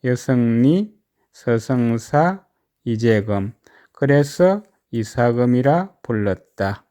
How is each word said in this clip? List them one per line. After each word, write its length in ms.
여성리, 880
서성사, 1120
이재금, 680
그래서 680
이사금이라 1080
불렀다. 880